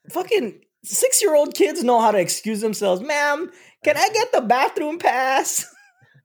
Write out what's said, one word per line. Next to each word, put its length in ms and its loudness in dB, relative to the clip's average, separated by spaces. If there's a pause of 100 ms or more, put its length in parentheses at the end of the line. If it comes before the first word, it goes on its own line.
fucking 500 -2 (240)
six-year-old 680 2
kids 300 0
know 180 4
how 100 4
to 80 2
excuse 420 -2
themselves. 400 -2
"Ma'am, 480 -2 (340)
can 140 2
I 120 2
get 240 -2
the 80 2
bathroom 580 0
pass?" 680 0
<laughs> 60 -20 (500)